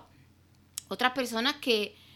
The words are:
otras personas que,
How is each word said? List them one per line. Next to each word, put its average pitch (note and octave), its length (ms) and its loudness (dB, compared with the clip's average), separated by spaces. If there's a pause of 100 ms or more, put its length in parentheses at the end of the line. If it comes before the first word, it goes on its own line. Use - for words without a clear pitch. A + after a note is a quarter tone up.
(880)
otras B3 240 0
personas B3 440 0
que, G#3+ 380 0 (220)